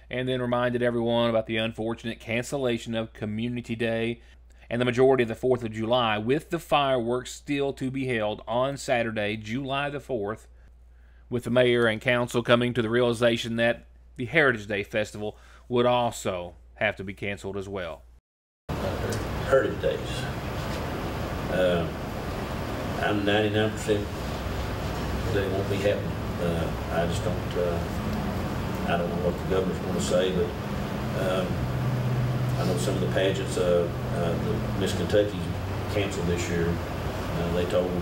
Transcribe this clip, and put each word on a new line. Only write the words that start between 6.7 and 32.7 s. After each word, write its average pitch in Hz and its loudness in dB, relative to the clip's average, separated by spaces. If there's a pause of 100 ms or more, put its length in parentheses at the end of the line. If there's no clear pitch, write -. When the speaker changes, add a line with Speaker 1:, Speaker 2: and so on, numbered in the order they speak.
Speaker 1:
still 143 -2
to 135 -4
be 131 -4
held 107 0
on 127 0
Saturday, 113 0
July 135 -4
the 139 -8
fourth, 110 -4 (840)
with 120 -2
the 120 -2
mayor 120 6
and 110 0
council 123 2
coming 120 4
to 123 2
the 110 0
realization 117 2
that 117 2 (320)
the 127 -6
Heritage 117 2
Day 101 -2
Festival 107 -4 (320)
would 120 4
also 113 0 (220)
have 104 0
to 98 -10
be 98 -8
canceled 98 -6
as 98 -6
well. 90 -8 (1400)
Speaker 2:
Heritage - 2
Days. - 0 (1500)
Uh, 87 2 (1160)
I'm 104 0
ninety-nine 107 4
percent 104 0 (1300)
they 98 2
won't - 0
be 104 0
happening. 101 0 (300)
Uh, 82 0 (220)
I 85 2
just 85 -2
don't, - -2
uh, 87 2 (1120)
I 170 2
don't 170 0
know - -2
what - 0
the 95 0
governor's 92 0
gonna 90 -2
say, 92 2
but, - 2 (720)
um, - 0 (1120)
I - 0
know - 2